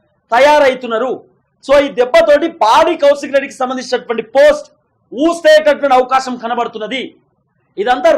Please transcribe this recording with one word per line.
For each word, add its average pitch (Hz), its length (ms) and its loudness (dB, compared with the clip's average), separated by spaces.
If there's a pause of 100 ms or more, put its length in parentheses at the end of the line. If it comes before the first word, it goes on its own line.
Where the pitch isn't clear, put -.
(340)
తయారవుతున్నారు. 262 760 2 (540)
So 269 60 0 (120)
ఈ 277 40 -6 (120)
దెబ్బతోటి 294 480 2 (140)
పాడి 311 340 2
కౌశిక్ 285 400 0
రెడ్డికి 277 240 -10
సంబంధించినటువంటి 247 640 -6 (100)
పోస్ట్ 285 320 4 (560)
ఊసేటటువంటి 302 800 2
అవకాశం 254 360 -4
కనబడుతున్నది. 226 680 -8 (760)
ఇదంతా 254 400 0